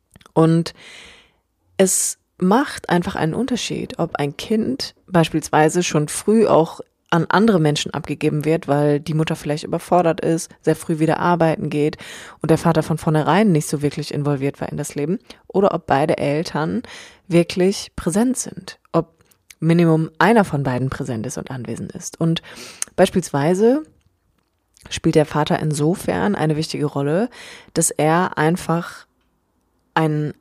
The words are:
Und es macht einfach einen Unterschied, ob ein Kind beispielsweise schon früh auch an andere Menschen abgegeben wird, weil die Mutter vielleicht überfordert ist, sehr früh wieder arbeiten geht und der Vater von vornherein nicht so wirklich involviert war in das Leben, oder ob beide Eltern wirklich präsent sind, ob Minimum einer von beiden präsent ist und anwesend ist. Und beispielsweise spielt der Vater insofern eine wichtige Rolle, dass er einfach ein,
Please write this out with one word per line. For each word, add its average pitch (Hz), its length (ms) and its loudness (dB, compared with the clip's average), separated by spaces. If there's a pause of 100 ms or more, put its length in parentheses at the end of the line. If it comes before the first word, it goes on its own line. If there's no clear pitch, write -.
(340)
Und 165 400 4 (1000)
es - 440 0 (220)
macht 214 460 0
einfach 175 280 0
einen 160 180 -2
Unterschied, - 640 -6
ob 170 160 -4
ein 143 220 -4
Kind - 580 -4 (120)
beispielsweise 160 760 2
schon 151 240 0
früh 214 400 2
auch 156 320 2 (300)
an 170 160 2
andere 196 340 4
Menschen 147 340 0
abgegeben 151 520 -2
wird, 160 220 0
weil 147 320 2
die 156 160 -4
Mutter 160 200 0
vielleicht 151 280 -6
überfordert 170 580 0
ist, 165 280 -2 (120)
sehr 160 160 2
früh 160 220 -4
wieder 160 200 2
arbeiten 165 500 0
geht 151 280 -2 (440)
und 156 80 0
der 160 100 4
Vater 160 240 2
von 156 140 -2
vornherein 160 540 2
nicht 151 160 2
so 143 140 -6
wirklich 147 320 -4
involviert 143 480 -2
war - 80 -6
in 151 80 -8
das 147 180 -8
Leben, 151 240 -4 (280)
oder 196 260 2
ob - 140 -6
beide 135 300 2
Eltern 160 640 -2 (440)
wirklich 175 680 0
präsent 214 420 0
sind, - 420 -12 (140)
ob 165 220 -2 (440)
Minimum 160 500 4 (100)
einer 202 260 6
von 139 180 -2
beiden 131 260 -2
präsent 123 360 -6
ist 127 120 -8
und - 140 -10
anwesend 120 400 -10
ist. - 300 -12
Und 165 200 2 (540)
beispielsweise 190 880 2 (1080)
spielt 160 260 -2
der 151 100 4
Vater 151 340 -2
insofern 165 760 -2
eine 156 200 0
wichtige 151 300 -4
Rolle, 147 440 -2 (440)
dass - 180 0
er 160 460 0
einfach 165 720 -2 (880)
ein, 151 460 0